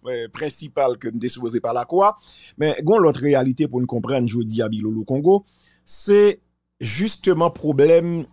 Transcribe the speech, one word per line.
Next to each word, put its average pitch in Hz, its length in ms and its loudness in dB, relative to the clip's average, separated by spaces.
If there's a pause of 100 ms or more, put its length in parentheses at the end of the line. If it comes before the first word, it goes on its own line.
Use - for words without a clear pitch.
(100)
euh, 117 140 -6 (100)
prensipal 139 640 -4
ke 113 160 -8
m 117 80 -6
te 123 100 -4
sipoze 120 300 -4
pale 117 160 -4
la 120 100 -6
kwa, 196 220 4 (480)
men, 151 160 0 (100)
gon 208 160 4
lòt 147 220 4
reyalite 135 480 2
pou 123 100 -4
nou 123 80 -2
konprann, 120 400 -2
jodi 113 320 -4
a 110 80 -2
Bilolo 110 380 -6
Kongo, 175 380 2 (420)
se 202 540 2 (420)
jisteman 165 760 0
pwoblèm 165 760 2